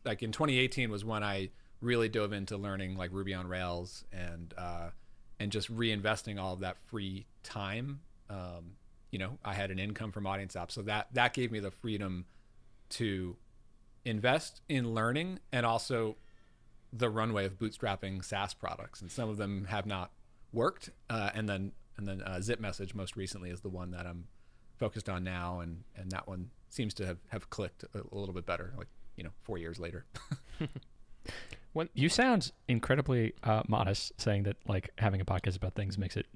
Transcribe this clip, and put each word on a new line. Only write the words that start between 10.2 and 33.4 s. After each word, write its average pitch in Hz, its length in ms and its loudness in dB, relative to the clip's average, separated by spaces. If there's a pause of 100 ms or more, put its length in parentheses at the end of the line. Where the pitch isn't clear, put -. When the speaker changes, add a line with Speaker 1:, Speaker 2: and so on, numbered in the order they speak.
Speaker 1:
Audience 98 280 -2
Ops, 87 200 -4
so 113 80 -6
that, 101 300 0
that 123 200 6
gave 123 180 0
me 110 80 -2
the 98 120 -4
freedom 98 540 -2 (640)
to 95 460 0 (680)
invest 123 640 2
in 123 240 2
learning 139 460 2 (120)
and 120 140 4
also 113 520 2 (760)
the 117 160 4
runway 110 360 4
of 95 120 -2
bootstrapping 98 640 0
SaaS 101 300 -2
products. - 480 -6
And 90 80 -10
some 113 200 -2
of 107 80 -2
them 101 280 0
have 98 200 0
not 95 260 -2 (420)
worked. 123 380 2 (180)
Uh, 110 240 2
and 107 160 0
then, 98 220 0 (260)
and 101 100 -4
then, 98 140 -2
uh, 92 200 -2
Zip 113 180 0
Message 98 340 -4
most 98 220 -6
recently 92 340 -6
is 90 120 -6
the 98 80 -6
one 90 220 -6
that 87 140 -6
I'm 87 200 -8 (520)
focused 107 320 -2
on 92 140 -2
now, 90 380 -2
and, 85 220 -6 (120)
and 92 160 -8
that - 160 -4
one 92 240 -6 (180)
seems 110 260 -2
to 98 100 -2
have, 90 120 -4 (120)
have - 200 -8
clicked - 360 -6 (100)
a, 104 40 -4
a - 180 -8
little 98 160 -4
bit 87 120 -4
better, 87 320 -2
like, 90 100 -8 (280)
you - 80 -8
know, 78 80 -6 (100)
four 98 160 -6
years 85 220 -6
later. 85 260 -6 (540)
<laughs> 156 80 0 (1080)
Speaker 2:
When 175 200 0
you 139 160 6
sound 240 420 8 (160)
incredibly, 127 640 6 (120)